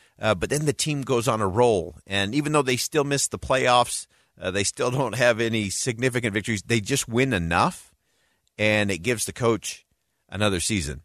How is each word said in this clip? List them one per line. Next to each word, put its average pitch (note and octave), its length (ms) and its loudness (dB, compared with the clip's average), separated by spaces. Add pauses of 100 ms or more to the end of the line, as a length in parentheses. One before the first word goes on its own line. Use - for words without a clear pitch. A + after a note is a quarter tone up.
(200)
Uh, G#2+ 160 2
but G2 140 -4
then D3 160 -2
the C#3+ 80 2
team C#3+ 300 -4
goes A#2 220 0
on A2+ 140 2
a G#2 80 0
roll. F#2+ 480 2 (100)
And G2 300 -2
even D3 160 0
though D3+ 100 4
they B2+ 140 2
still C#3+ 300 0
miss C#3+ 240 -2
the G#2+ 100 -8
playoffs, B2 680 2 (300)
uh, F2+ 140 -6
they G2 140 0
still B2 260 -2
don't B2 240 -2
have A#2+ 240 4
any A2+ 300 0
significant A#2+ 640 -2
victories. G#2+ 300 -2
They A#2 180 0
just B2+ 260 -4
win B2+ 240 0
enough, F#2 600 0 (640)
and G#2+ 340 2
it F2+ 80 -4
gives A2 260 -2
the F#2+ 80 -8
coach - 520 -2 (420)
another G2 320 0
season. D2+ 460 -4